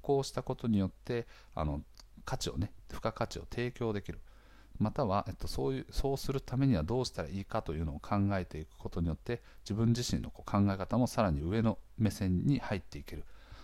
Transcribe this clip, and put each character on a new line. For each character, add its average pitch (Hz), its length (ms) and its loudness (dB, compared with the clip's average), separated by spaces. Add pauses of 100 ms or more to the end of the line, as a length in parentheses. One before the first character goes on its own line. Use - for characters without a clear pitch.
行 139 220 2
し - 80 -8
た 131 100 -4
こ 127 140 -4
と - 120 -4
に 107 120 6
よ 95 80 4
っ - 20 0
て、 - 380 -4 (260)
あ - 100 -2
の、 73 200 -2 (420)
価 - 120 -4
値 - 120 -4
を - 80 -6
ね、 95 160 -2 (140)
付 - 140 -8
加 113 100 0
価 113 160 -2
値 - 120 -8
を 101 100 -10
提 120 220 -2
供 113 220 -2
で 101 80 -2
き - 100 -8
る。 - 80 -8 (600)
ま 107 120 2
た 143 140 0
は、 98 220 2
え 98 40 -6
っ - 40 -4
と、 - 120 -6
そ 135 220 0
う 135 60 0
い 131 60 -4
う、 - 100 -8
そ 139 220 2
う 139 40 -2
す - 140 -2
る 135 80 0
た - 160 -6
め 131 100 6
に 131 100 8
は 80 80 4
ど 113 180 2
う 120 40 0
し - 40 -4
た - 140 -4
ら 73 60 -8
い 95 120 -4
い 95 40 -6
か 110 160 -2
と 82 120 -4
い 78 80 -2
う 82 40 0
の 73 100 -2
を 78 40 -8
考 - 160 -2 (220)
え 92 80 0
て - 140 -8
い 80 60 -6
く - 120 -20
こ - 120 -6
と - 120 -2
に 85 60 4
よ 80 60 2
っ - 40 -6
て、 - 260 -4 (200)
自 - 100 -4
分 113 160 4
自 120 260 2
身 62 60 2
の - 100 -8
こ - 160 -16
う - 20 -8
考 104 100 4 (120)
え 95 60 0
方 98 200 0
も 123 80 6
さ 117 160 2
ら 98 100 4
に 71 100 0
上 92 200 2
の 107 160 4 (200)
目 107 140 4
線 92 340 2
に 135 140 4
入 - 180 -2
っ 90 40 -4
て - 160 -12
い 71 60 -10
け - 140 -10
る - 80 -8 (380)